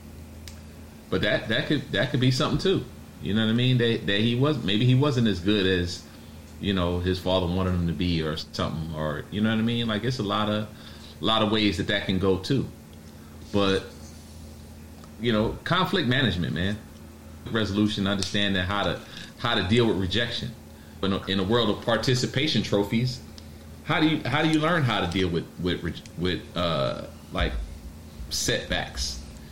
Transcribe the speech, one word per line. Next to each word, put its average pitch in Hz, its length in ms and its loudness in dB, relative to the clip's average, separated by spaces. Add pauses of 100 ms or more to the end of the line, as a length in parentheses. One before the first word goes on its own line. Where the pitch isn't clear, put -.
(1080)
But 92 120 0
that, 107 280 2
that 120 180 0
could, - 240 -2
that 104 200 2
could 123 80 2
be 127 120 6
something 147 280 2
too. 190 240 2 (380)
You 87 120 -2
know 110 120 4
what 110 60 2
I - 20 2
mean? 127 240 4
That, 117 300 2
that 101 140 4
he 120 140 4
was, 139 280 2
maybe 107 220 4
he 127 100 8
wasn't 127 320 4
as 95 120 2
good 98 260 4
as, 87 360 2 (580)
you 98 140 2
know, 87 260 2
his 87 200 2
father 90 280 2
wanted 92 240 2
him 87 160 2
to 82 60 0
be 87 280 0
or 78 160 -2 (140)
something, 80 440 -4
or, 76 360 -4
you 95 100 -2
know 110 80 4
what 113 100 2
I - 40 2
mean? 117 240 0
Like, 107 160 0
it's 127 160 0
a 107 40 0
lot 104 260 0
of, 107 180 0 (540)
lot 110 200 4
of 104 100 2
ways 104 260 4
that 92 100 -2
that 101 180 0
can 92 140 2
go 95 180 4
too. 123 300 0 (840)
But, 98 320 4 (1400)
you 117 100 2
know, 107 320 2
conflict 180 440 2
management, 95 460 2
man. 92 240 0 (720)
Resolution, 104 560 2
understanding 98 560 0
how 101 200 0
to, 85 160 0 (380)
how 120 180 0
to 104 120 2
deal 117 200 6
with 90 100 2
rejection. 104 540 -2 (520)
In 98 100 2
a, - 120 -2
in 98 140 2
a 95 40 2
world 110 260 4
of - 160 -2
participation 123 800 2
trophies, 113 560 2 (640)
how 165 160 0
do 156 80 6
you, 156 200 2
how 143 140 2
do 160 80 4
you 160 100 4
learn 160 220 4
how 113 200 4
to 90 60 0
deal 92 220 2
with, 82 160 0 (160)
with, 85 400 -2 (160)
with, 87 240 0 (160)
uh, 76 460 0 (280)
like, 87 220 0 (800)
setbacks? - 880 -2 (320)